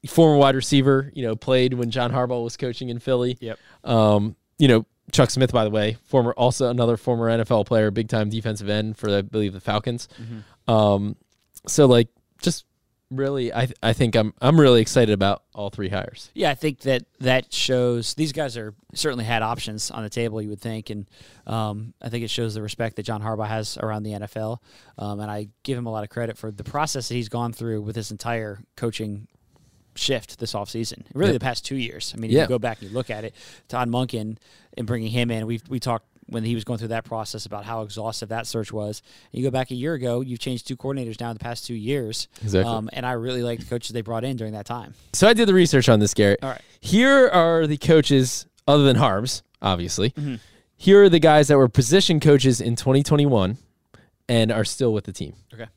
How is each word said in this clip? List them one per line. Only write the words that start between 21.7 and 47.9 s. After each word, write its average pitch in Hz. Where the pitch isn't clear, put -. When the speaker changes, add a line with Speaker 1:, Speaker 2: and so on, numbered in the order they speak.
Speaker 2:
I 127
think 117
it 110
shows 113
the 107
respect 110
that 107
John 107
Harbaugh 107
has 110
around 107
the 107
N 104
F -
L, 110
um, 104
and 104
I 104
give 135
him 120
a 113
lot 107
of 104
credit 117
for 113
the 104
process 143
that 117
he's 120
gone 117
through 110
with 107
this 110
entire 110
coaching 107
shift -
this 117
offseason, 113
really 185
Speaker 1:
Yep. 131
Speaker 2:
the -
past 127
two 135
years. 113
I -
mean, 110
if 123
Speaker 1:
Yeah. 156
Speaker 2:
you 143
go 123
back 113
and 98
you 104
look 123
at 107
it, -
Todd 123
Monken 117
and 117
bringing 113
him 120
in, 110
we, 113
we 127
talked 113
when 113
he 117
was 107
going 117
through 110
that 113
process 107
about 104
how 113
exhaustive 107
that 117
search 110
was. 107
And -
you 127
go 135
back 131
a 127
year 147
ago, 123
you've 123
changed 123
two 127
coordinators 127
now 117
in 113
the 107
past 120
two 120
years. 113
Speaker 1:
Exactly. 101
Speaker 2:
Um, 110
and 123
I 127
really 123
like 117
the -
coaches -
they 113
brought 113
in 131
during 110
that 104
time. 120
Speaker 1:
So 196
I 240
did 220
the 190
research 151
on 110
this, 104
Garrett. 101
Speaker 2:
All 135
right. -
Speaker 1:
Here 254
are 165
the 147
coaches, 143